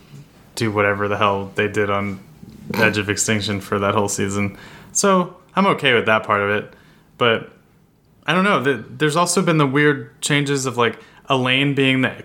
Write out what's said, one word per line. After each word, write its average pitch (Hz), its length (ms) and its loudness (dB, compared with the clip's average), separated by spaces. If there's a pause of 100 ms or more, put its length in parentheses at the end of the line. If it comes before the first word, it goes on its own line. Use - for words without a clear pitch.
(560)
do 113 160 -2
whatever 101 380 0
the 101 80 -2
hell 98 400 0
they 104 100 0
did 101 240 -2
on 101 300 -4 (540)
Edge 107 240 2
of 101 120 -2
Extinction 101 500 -2
for 101 200 -4
that 101 140 2
whole 104 140 0
season. 101 480 -4 (360)
So 185 440 0 (200)
I'm 190 100 2
okay 147 280 2
with 104 120 2
that 110 180 2
part 104 160 0
of 101 100 0
it, 104 220 -4 (440)
but 117 360 0 (760)
I 151 80 0
don't 185 80 2
know. 190 200 2
Th-, 127 280 -2
there's 143 240 -2
also 175 260 2
been 160 180 2
the 147 80 4
weird 143 540 0
changes 143 460 -2
of, 117 100 -4
like, 117 220 0 (300)
Elaine 135 460 0
being 131 260 2
the 123 100 0 (140)